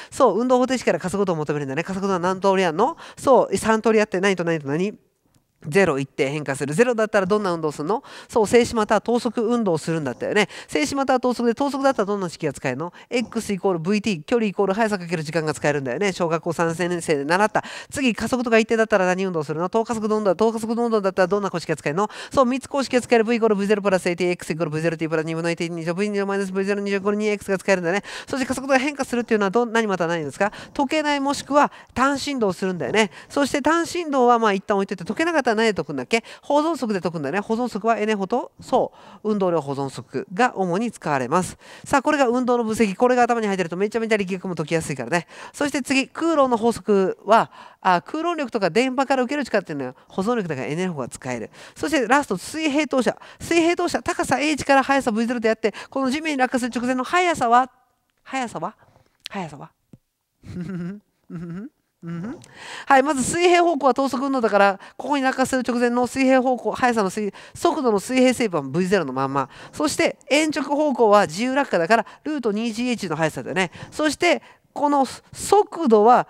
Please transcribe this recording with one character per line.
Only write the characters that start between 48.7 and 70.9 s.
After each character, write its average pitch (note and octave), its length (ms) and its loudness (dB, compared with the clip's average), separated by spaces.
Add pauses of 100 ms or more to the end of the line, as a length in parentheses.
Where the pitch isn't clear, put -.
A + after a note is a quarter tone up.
場 C4 120 0
か C#4 80 2
ら B3+ 80 2
受 A#3+ 80 -2
け D4 60 -2
る C#4+ 80 -4
力 G#3 180 0
っ - 20 -20
て E3 80 -8
い - 40 -6
う - 20 -6
の C3+ 60 -4
は B2+ 100 -10 (140)
保 - 120 -4
存 A3+ 140 0
力 G#3 120 -2
だ D#3 80 -4
か C3 60 -6
ら G#2+ 60 -4
エ C#3+ 80 -4
ネ F3+ 100 -2
ル F#3 80 -4
ホ D3 60 -8
が A#2+ 80 -6
使 - 260 -10
え A#2+ 60 -6
る。 G#2 100 -10 (260)
そ - 120 -6
し C#4+ 40 -6
て C#4 160 2
ラ C#4 160 4
ス - 40 -10
ト、 F#3+ 100 -2
水 D#4+ 320 -6
平 D4 180 0
投 C4 140 0
射。 G3+ 160 -2 (220)
水 E4 200 0
平 E4+ 160 2
投 F4 120 -2
射、 A#3+ 160 -4
高 F4 220 -4
さ C4 140 0
エ D4 120 0
イ D4+ 40 0
チ B3+ 80 -6
か C#4 120 4
ら C4+ 80 6
速 C#4 180 2
さ B3+ 100 -2
ブ A3 120 0
イ - 20 0
ゼ A#3+ 80 -2
ロ B3 60 -4
で A3 100 0
あ A3 40 2
っ - 20 -2
て、 G#3+ 180 -2 (160)
こ C4+ 120 -4
の C4 100 0
地 D4+ 100 -2
面 D#4 120 -4
に C#4 40 -2
落 B3+ 140 0
下 C4 80 0
す A#3 60 -2
る A#3+ 100 -6
直 A#3+ 100 -2
前 B3+ 80 0
の B3+ 100 -2
速 F4 320 2
さ B3 140 0
は？ B3 220 6 (520)
速 C4 240 -6
さ F3+ 120 -10
は？ F3 160 -8 (540)
速 F#3 200 -8
さ D3 80 -18
は？ D3+ 140 -20 (720)
<laughs> F3+ 1300 -12 (1120)
は C#4 140 6
い、 C4 40 4
ま D4+ 120 -2
ず B3+ 80 -2
水 F4 260 2
平 F4 140 6
方 E4+ 140 2
向 C#4 100 0
は B3 60 6
等 C4+ 140 0
速 B3+ 160 -4
運 C#4 80 -4
動 C4+ 80 0
だ A3 100 2
か G3+ 100 4
ら、 G3 200 4 (160)
こ - 140 -10
こ D4 80 0
に C4+ 60 0
落 B3+ 120 0
下 C4 100 0
す - 100 -2
る B3+ 80 -2
直 A#3+ 140 -2
前 A#3+ 120 2
の B3 160 2
水 C4 180 -2
平 C4 180 6
方 B3+ 140 0
向、 G#3+ 160 -4
速 A#3+ 220 2
さ A3 100 2
の F#3+ 60 0
水-、 G#3 240 -4 (220)
速 E4+ 260 0
度 B3+ 100 2
の G3+ 80 2
水 B3+ 200 -2
平 B3+ 140 6
成 A#3+ 140 0
分 E3+ 100 -2
は C#3 120 -2
ブ D#3+ 140 0
イ - 20 0
ゼ F#3+ 140 2
ロ E3+ 40 0
の C3+ 80 -4
ま C3 140 0
ん C3+ 80 -4
ま。 C#3 160 0 (240)
そ D4+ 140 0
し - 100 -4
て、 E4 200 0 (120)
鉛 D4+ 320 2
直 C#4+ 140 -2
方 D4+ 180 0